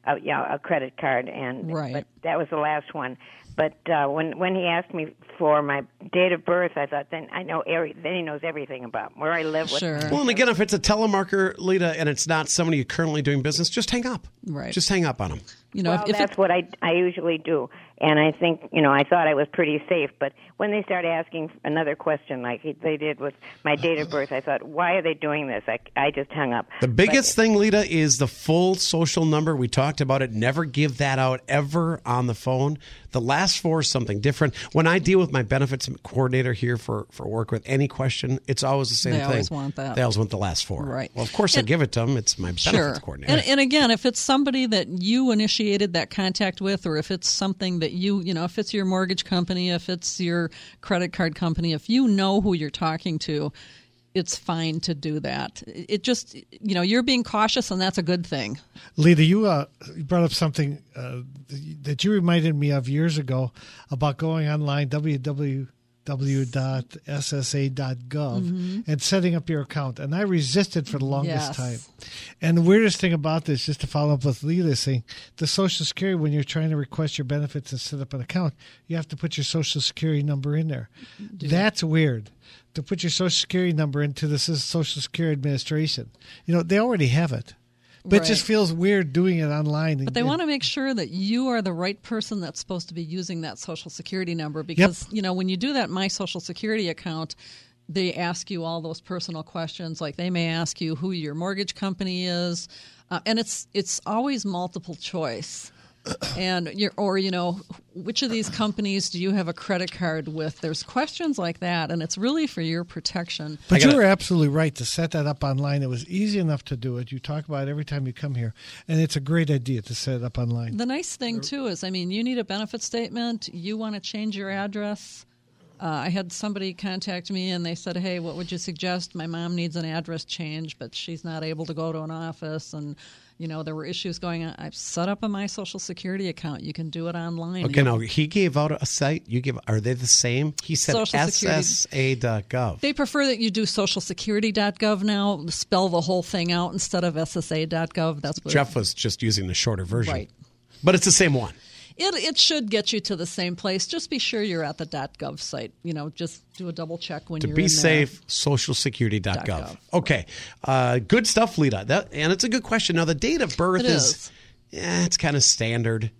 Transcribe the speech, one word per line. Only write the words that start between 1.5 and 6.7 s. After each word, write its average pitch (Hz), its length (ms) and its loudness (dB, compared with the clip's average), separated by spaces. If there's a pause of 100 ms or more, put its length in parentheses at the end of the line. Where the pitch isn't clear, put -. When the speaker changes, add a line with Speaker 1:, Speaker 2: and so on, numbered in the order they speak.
Speaker 2:
Right. 143 200 -6
Speaker 1:
but 143 120 -6 (180)
that 160 140 -2
was 160 120 -2
the 160 80 -4
last 151 360 -2
one. 127 240 -8 (380)
But, 156 220 0 (120)
uh, 147 180 4
when, 156 300 -2
when 185 180 0
he 185 100 0
asked 170 280 0
me 156 200 -6 (240)
for 151 240 6
my 139 220 -2 (280)
date 180 220 4
of 165 100 -4
birth, 175 320 2